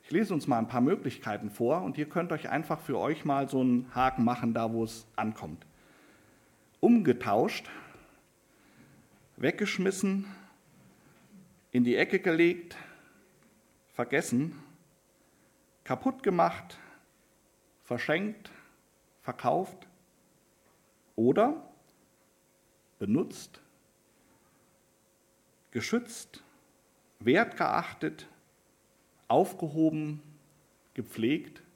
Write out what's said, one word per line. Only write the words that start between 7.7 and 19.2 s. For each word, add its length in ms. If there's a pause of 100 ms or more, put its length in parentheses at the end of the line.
weggeschmissen, 880 (1400)
in 140
die 120
Ecke 240
gelegt, 560 (1200)
vergessen, 640 (1300)
kaputt 380
gemacht, 540 (1080)
verschenkt, 680 (720)